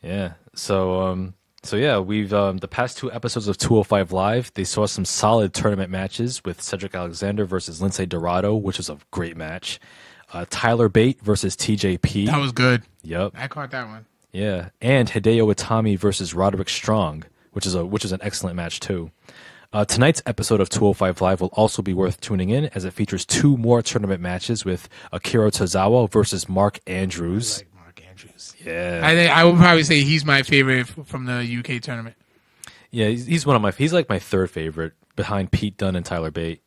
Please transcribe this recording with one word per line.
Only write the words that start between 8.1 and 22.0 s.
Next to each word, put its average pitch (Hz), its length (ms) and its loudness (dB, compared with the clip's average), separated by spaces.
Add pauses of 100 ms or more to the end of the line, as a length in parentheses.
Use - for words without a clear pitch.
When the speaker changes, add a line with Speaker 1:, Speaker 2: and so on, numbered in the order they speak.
Speaker 1:
which 98 240 -2
was 87 100 -8
a 71 120 -12 (100)
great 85 260 -6
match. 82 440 -10 (520)
Uh, 87 200 -8
Tyler 117 380 4
Bate 117 320 4
versus 104 340 0
T - 200 0
J 95 220 0
P. 101 300 0
Speaker 2:
That 147 120 2
was 139 120 -2
good. 123 320 2 (180)
Speaker 1:
Yep. 85 340 -4
Speaker 2:
I 131 120 -10
caught 139 240 -12
that 127 160 -10
one. 110 180 -20 (260)
Speaker 1:
Yeah, 92 380 -4 (100)
and 123 300 4
Hideo 110 420 2
Itami 110 460 0
versus 92 380 -2
Roderick 95 340 0
Strong, 82 540 -2 (300)
which 98 120 -6
is 92 80 -2
a, 90 100 -2
which 101 220 -4
is 95 60 -4
an 92 100 -6
excellent 95 340 -6
match 85 240 -8
too. 85 300 -6 (640)
Uh, 104 120 2
tonight's 139 420 4
episode 110 340 0
of 92 80 0
two - 160 0
oh 101 80 6
five 92 260 -2
Live 92 220 2
will 92 120 -2
also 107 280 2
be 95 140 -4
worth 92 260 -2